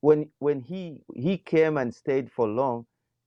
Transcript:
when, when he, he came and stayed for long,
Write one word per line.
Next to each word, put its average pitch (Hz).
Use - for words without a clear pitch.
when, 151
when 143
he, 165
he 175
came 160
and 123
stayed 135
for 120
long, 117